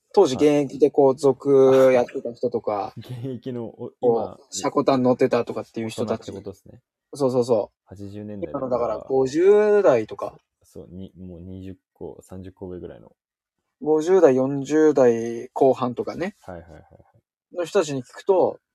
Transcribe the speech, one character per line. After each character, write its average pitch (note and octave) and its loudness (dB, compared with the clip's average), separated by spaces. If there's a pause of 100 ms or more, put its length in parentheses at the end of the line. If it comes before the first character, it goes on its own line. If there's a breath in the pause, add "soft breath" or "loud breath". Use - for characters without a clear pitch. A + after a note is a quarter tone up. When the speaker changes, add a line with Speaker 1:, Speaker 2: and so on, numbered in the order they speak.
(140)
Speaker 1:
当 F#3+ 6
時 C3 -4
現 D3 2
役 D3 0
で C#3+ 4
こ C#3 4
う、 - 6
Speaker 2:
は C3 4
い。 C3 -14
Speaker 1:
族 C3+ 4
や B2 4
っ - -12
て C3+ -10
た A#2+ -8
人 B2 -4
と A#2 -6
か、 G#2 -6
Speaker 2:
<laughs> - -20
現 A#2 -16 (140)
役 B2+ -10
の A#2 -10
お、 - -16
Speaker 1:
こ B2 -14
う、 - -20
Speaker 2:
今、 A2+ 0 (120)
Speaker 1:
シ - -8
ャ C3+ -4
コ C#3+ 0
タ C3+ 2
ン B2+ 0
乗 B2+ 4
っ A#2+ -8
て C3 2
た A#2+ 0
と A#2 -8
か A2+ -8
っ - -14
て A#2 -10
い A2+ -6
う A2 -8
人 A2+ -8
た G#2+ -4
ち。 - -14
Speaker 2:
大 - -20
人 - -16
っ G2 -14
て G2 -14
こ G2 -18
と G2+ -16
で F#2+ -20
す - -20
ね。 - -20 (320)
Speaker 1:
そ C3+ -2
う B2 -2
そ C3 0
う A#2+ 2
そ A#2 -2
う。 - -20
Speaker 2:
八 G2+ -16
十 G#2 -14
年 G#2 -14
代 - -8
だ D3 -12
か C#3+ -8
ら。 C3 -8
Speaker 1:
今 - -8
の - -
だ B2 -2
か A#2 -4
ら、 G#2+ -6
五 C3 0
十 G3+ 4
代 B2 4
と G2+ -14
か。 - -10 (260)
Speaker 2:
そ - -20
う、 - -20
に、 F#2 -16
も F2+ -16
う E2+ -18
二 F#2 -16
十 F#2+ -16 (160)
個、 - -16
三 F#2 -18
十 F#2 -18
個 F#2+ -16
上 F2+ -12
ぐ F2 -14
ら C#2+ -18
い A1 -20
の。 G#1 -20 (680)
Speaker 1:
五 D#3 2
十 F3+ 4
代、 C3+ 8
四 C3+ -2
十 D3+ 4
代 A#2 0
後 C3+ 2
半 B2 -6
と G#2+ -6
か G#2 -10
ね。 F3+ -8
Speaker 2:
は F2+ -16
い E2 -18
は D#2+ -20
い E2 -20
は D2+ -20
い - -20
は - -20 (680)
い。 - -20
Speaker 1:
の F3 -4
人 G3 -2
た E3 2
ち D3 -8
に C3 -8
聞 - -20
く - -20
と、 E3 0 (140)